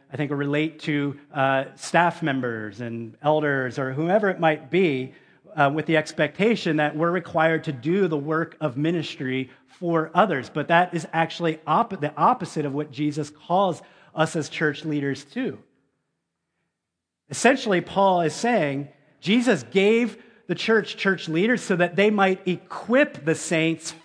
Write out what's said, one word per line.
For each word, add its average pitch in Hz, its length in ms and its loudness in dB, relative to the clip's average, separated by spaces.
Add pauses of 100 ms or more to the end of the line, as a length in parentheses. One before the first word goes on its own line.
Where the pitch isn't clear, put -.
(140)
I 135 40 -10
think 147 140 -4
I 147 40 -4
relate 147 460 -2
to, 143 380 -4 (140)
uh, 135 320 0 (100)
staff 170 480 0
members 117 560 -4
and 117 420 -10
elders 143 560 0
or 131 140 -4
whomever 180 380 2
it 175 100 -2
might 156 320 0
be, 143 420 0 (440)
uh, 143 160 6
with 151 140 -2
the 160 100 4
expectation 160 800 0
that 147 180 0
we're 170 160 0
required 165 540 0
to 160 80 -4
do 170 340 0
the 160 100 -2
work 160 440 -4
of 139 160 -2
ministry 139 720 -2 (160)
for 165 480 -2
others. 175 360 2
But 147 200 -4
that 175 240 4
is 170 180 -4
actually 160 560 -2
op-, 190 320 0
the 147 160 -4
opposite 170 500 0
of 135 80 -4
what 147 180 -4
Jesus 147 380 -4
calls 180 520 0 (340)
us 156 220 0
as 151 100 -4
church 151 380 -2
leaders 139 480 -4
to. 226 260 -6 (1700)
Essentially, 214 520 2
Paul 190 400 2
is 156 120 0
saying, 147 540 0 (320)
Jesus 226 440 2
gave 214 580 2 (260)
the 175 80 -2
church, - 400 0
church 190 320 -2
leaders, 190 340 2
so 190 140 -2
that 170 220 0
they 208 120 4
might 190 380 2
equip 233 800 0
the 156 100 2
saints 160 560 -2 (140)